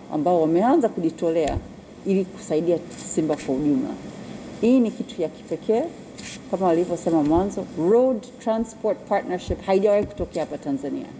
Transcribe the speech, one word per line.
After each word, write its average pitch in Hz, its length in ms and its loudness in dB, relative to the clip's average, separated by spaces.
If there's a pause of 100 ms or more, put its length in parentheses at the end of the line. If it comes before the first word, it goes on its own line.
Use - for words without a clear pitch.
(140)
ambao 160 280 4
wameanza 214 480 4
kujitolea 165 680 0 (480)
ili 190 200 2
kusaidia 165 520 0 (380)
Simba 151 200 2 (100)
kwa 135 100 0
ujumla. 139 340 2 (720)
Hii 247 180 6
ni 226 120 2
kitu - 300 -8
ya 156 80 0
kipekee, 220 540 -2 (680)
kama 185 160 0
walivyosema 165 560 2
mwanzo, 180 420 2 (240)
road 247 280 6 (260)
transport 226 540 -2 (120)
partnership 180 560 -2
haijawahi 202 400 4
kutokea - 380 -6
hapa 147 140 -6
Tanzania. 135 480 -4 (140)